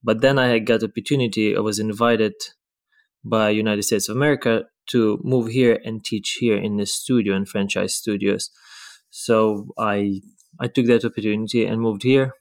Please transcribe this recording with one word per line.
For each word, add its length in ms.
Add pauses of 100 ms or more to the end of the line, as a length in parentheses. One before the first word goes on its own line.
But 180
then 180
I 200
got 240
opportunity, 720
I 40
was 180
invited 560 (920)
by 260
United 340
States 240
of 80
America 480 (240)
to 340
move 280
here 340
and 200
teach 360
here 180
in 180
the 100
studio 480
and 140
franchise 460
studios. 560 (600)
So 580 (100)
I, 420 (400)
I 80
took 180
that 180
opportunity 600
and 160
moved 220
here. 380